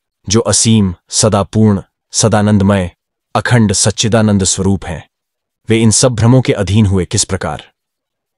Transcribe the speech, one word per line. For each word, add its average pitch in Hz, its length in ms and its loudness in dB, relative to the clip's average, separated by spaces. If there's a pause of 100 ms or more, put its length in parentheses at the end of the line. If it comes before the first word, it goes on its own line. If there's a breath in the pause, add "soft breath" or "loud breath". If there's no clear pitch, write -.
(280)
जो 107 120 2
असीम, 104 540 0 (140)
सदापूर्ण, 104 760 0 (300)
सदानंदमय, 101 800 0 (460)
अखंड 110 360 0
सच्चिदानंद 107 720 0
स्वरूप 95 420 -2
हैं, 78 240 -14 (580)
वे 113 120 2
इन 113 100 4
सब 131 220 2
भ्रमों 117 280 2
के 123 120 -2
अधीन 104 340 0
हुए 92 180 0
किस - 200 -4
प्रकार? 82 400 -8 (720)